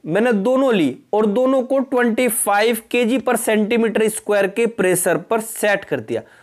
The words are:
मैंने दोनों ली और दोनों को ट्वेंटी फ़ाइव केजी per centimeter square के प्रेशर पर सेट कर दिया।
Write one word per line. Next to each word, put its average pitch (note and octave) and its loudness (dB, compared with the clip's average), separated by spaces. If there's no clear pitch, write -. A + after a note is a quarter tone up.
मैंने G#3+ 0
दोनों B3 2
ली D3+ 0
और G#3+ 2
दोनों B3+ 2
को C4+ -2
ट्वेंटी B3 0
फ़ाइव G#3+ 0
केजी A#3+ 0
per A#3+ 0
centimeter A3 0
square G3+ 0
के A#3 0
प्रेशर F#3 0
पर A3 -2
सेट G#3 -2
कर C3+ -4
दिया। A2 -6